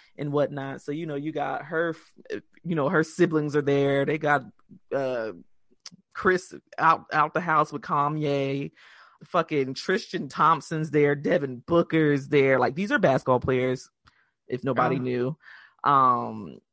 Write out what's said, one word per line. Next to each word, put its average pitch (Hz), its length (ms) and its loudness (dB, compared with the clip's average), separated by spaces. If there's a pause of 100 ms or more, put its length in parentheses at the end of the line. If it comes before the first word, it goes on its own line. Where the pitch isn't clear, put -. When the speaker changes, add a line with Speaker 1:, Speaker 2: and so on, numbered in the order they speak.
(180)
Speaker 1:
and 147 160 -6
whatnot." 135 480 -2
So, - 100 -10
you 160 140 -8
know, 151 100 -8
you 143 160 -6
got 139 340 -6
her, 160 300 -4 (360)
f-, 101 100 -8 (240)
you 165 100 -4
know, 143 140 0
her 160 140 2
siblings 156 520 0
are 151 60 2
there. 139 420 2
They 143 140 -2
got, 147 260 0 (500)
uh, 127 380 -4 (840)
Chris 185 400 0 (240)
out, 156 360 4
out 151 200 2
the 156 60 0
house 156 320 2
with 147 120 -8
Kanye. 143 880 -2 (560)
Fucking 147 480 -2
Tristan 185 520 -4
Thompson's 156 640 0
there. 147 240 4
Devin 143 500 -2
Booker's 160 640 2
there. 135 320 4
Like, 123 160 0
these 202 160 -4
are 285 80 2
basketball 131 400 4
players, 127 500 -2 (600)
if 123 160 -6
nobody 131 320 0
Speaker 2:
Oh. - 20 -4
Speaker 1:
knew. 123 380 -2 (480)
Um, 120 760 0 (140)